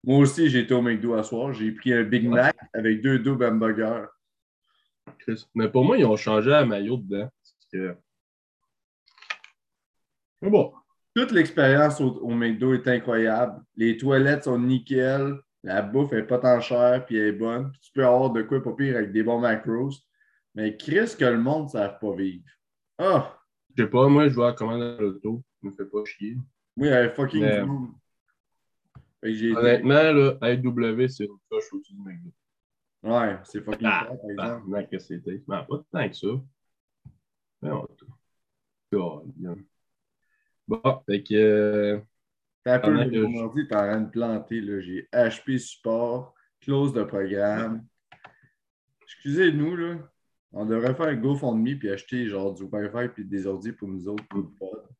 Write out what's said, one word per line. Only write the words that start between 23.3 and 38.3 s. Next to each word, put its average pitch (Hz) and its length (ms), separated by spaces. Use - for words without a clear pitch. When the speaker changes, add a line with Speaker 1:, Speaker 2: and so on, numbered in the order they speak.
Speaker 2:
Je 123 60
sais 101 80
pas, 127 180
moi, 147 200
je 131 60
vois 120 140
la 123 40
commande 117 300
à 120 180
l'auto. 104 420
Ça 101 80
me 98 60
fait 98 160
pas 107 140
chier. 110 320
Speaker 1:
Oui, 139 100
il 147 40
y - 20
avait 120 200
fucking 131 300
Speaker 2:
Mais 104 200
Speaker 1:
du - 40
monde. 135 220
Fait 113 100
que 110 40
j'ai 110 160
été 110 80
Speaker 2:
honnêtement, 131 540
là, 139 280
A 120 140
W, 123 540
c'est 131 160
une 101 120
coche 107 220
au-dessus - 220
du 202 60
McDo. 175 300
Speaker 1:
Ouais, 110 400
c'est - 220
fucking 110 240
Speaker 2:
Ah, 85 180
Speaker 1:
cher, - 20
par 107 100
exemple. 101 60
Speaker 2:
tabarnak 98 540
que 92 100
c'était. 87 480
Ben, 98 200
pas 147 220
tant 139 180
que - 60
ça. 98 140
Mais 151 100
on 139 160